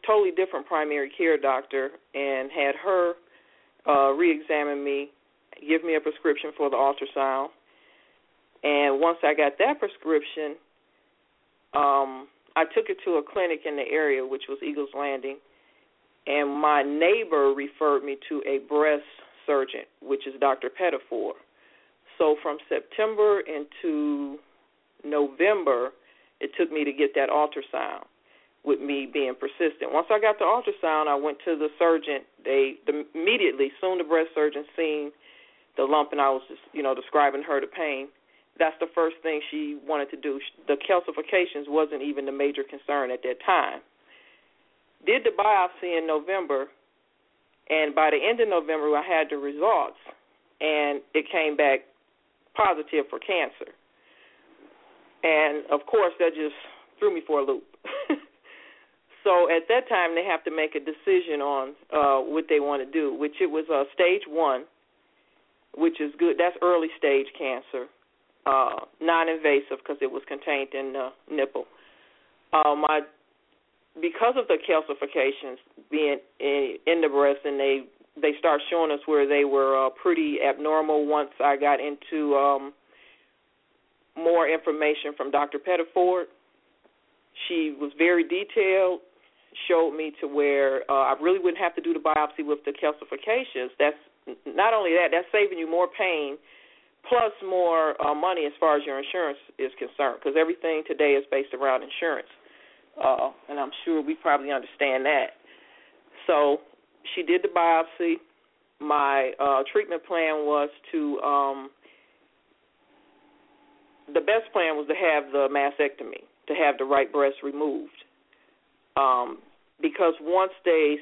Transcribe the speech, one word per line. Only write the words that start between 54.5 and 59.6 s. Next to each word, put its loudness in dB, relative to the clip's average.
And, 2
of 0
course, 2
that 2
just -6
threw 2
me -6
for 0
a -2
loop. -2
<laughs> 0
So 6
at 2